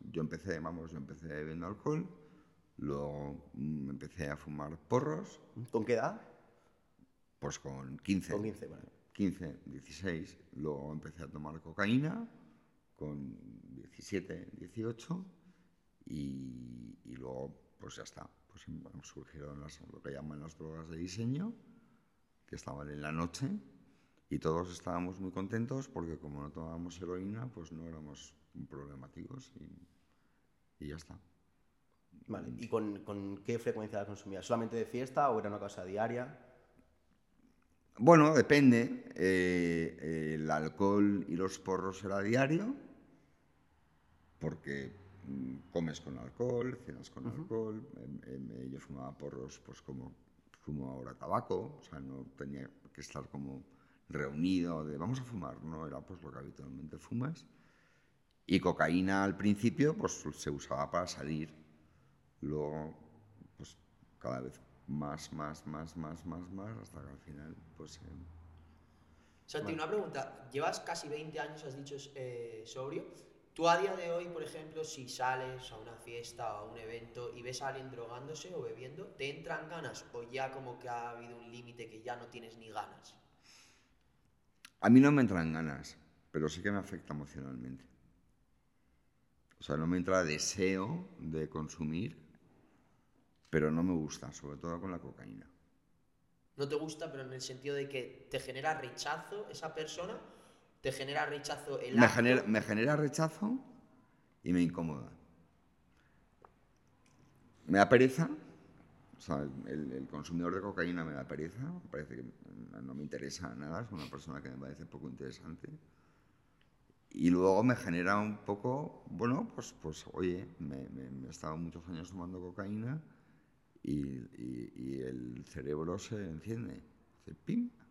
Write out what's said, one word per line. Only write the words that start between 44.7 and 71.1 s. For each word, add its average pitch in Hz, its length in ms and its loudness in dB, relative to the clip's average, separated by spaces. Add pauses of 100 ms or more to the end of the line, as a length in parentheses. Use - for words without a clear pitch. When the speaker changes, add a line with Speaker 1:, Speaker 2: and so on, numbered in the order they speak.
Speaker 1:
mm, 67 460 -6
comes 82 280 -2
con 67 180 -10
alcohol, 123 680 -2
cenas - 240 -12
con 127 160 -8
Speaker 2:
Ujú. 123 160 -6
Speaker 1:
alcohol. 110 540 -4
Em, 67 240 -10 (140)
em, 65 180 -8
eh, 64 200 -8
yo 67 80 -8
fumaba 67 360 -10
porros, 67 440 -8
pues, - 220 -18
como 65 300 -10 (480)
fumo 69 300 -6
ahora 65 240 -8
tabaco, 107 640 0
o - 40 -20
sea, 71 180 -12
no 67 240 -8 (120)
tenía 69 320 -8 (240)
que - 80 -16
estar 69 280 -8
como 67 340 -8 (460)
reunido 78 760 2
de, 76 140 -4
"Vamos 120 220 0
a 123 40 -6
fumar", 98 380 -6
no, 80 240 -6
era, 71 140 -6
pues, 85 220 -12
lo 78 100 -10
que 62 60 -10
habitualmente 69 600 -10
fumas. 131 480 -2 (1000)
Y 92 140 8
cocaína 90 640 6
al 98 120 4
principio, 104 600 6
pues, 113 160 2 (240)
se - 140 -4
usaba 69 400 -2
para 87 160 2
salir. 78 460 -4 (880)
Luego, 76 540 -2 (640)
pues, - 200 -16 (420)
cada 64 220 -4
vez 65 180 -10 (280)
más, 73 460 -4
más, 76 340 -8
más, 80 300 -8
más, 82 300 -8
más, 87 240 -8
más, 104 280 -8
hasta 82 240 -14
que 69 80 -12
al 69 80 -16
final, 78 360 -14 (220)
pues, 78 220 -14
em, 80 260 -14 (1200)
Speaker 3:
Santi, 151 260 -2
Speaker 2:
Vale. - 100 0
Speaker 3:
una 254 60 -2
pregunta. 139 640 -2
Llevas 156 280 0
casi 165 280 -6
veinte 151 320 -6